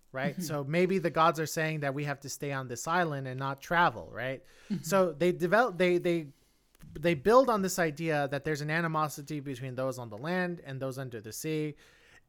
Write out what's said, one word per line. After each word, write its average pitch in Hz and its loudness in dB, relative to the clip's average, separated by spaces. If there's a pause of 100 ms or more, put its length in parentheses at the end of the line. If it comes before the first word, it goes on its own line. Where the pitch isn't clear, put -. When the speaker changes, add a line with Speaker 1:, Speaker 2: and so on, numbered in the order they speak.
(120)
Speaker 1:
right? 139 -2
Speaker 2:
Mm-hmm. 185 -6
Speaker 1:
So 147 -4
maybe 175 2
the 160 0
gods 160 4
are 160 0
saying 156 -2
that 139 -2
we 147 -4
have 143 -4
to 135 -12
stay 143 -6
on 135 -6
this 120 -6
island 160 0
and 127 -8
not 135 -4
travel, 151 2
right? 127 -6 (300)
Speaker 2:
Mm-hmm. 160 -4
Speaker 1:
So 180 4
they 175 4
develop, 185 2
they, 180 4
they, 170 0 (720)
they 170 2
build 226 6
on 214 2
this 190 -2
idea 151 0
that 139 -4
there's 151 -2
an 151 -4
animosity 156 -2
between 131 -8
those 131 -2
on 120 -10
the 107 -12
land 175 -2
and 135 -8
those 131 -4
under 123 -8
the 110 -12
sea. 156 -2 (540)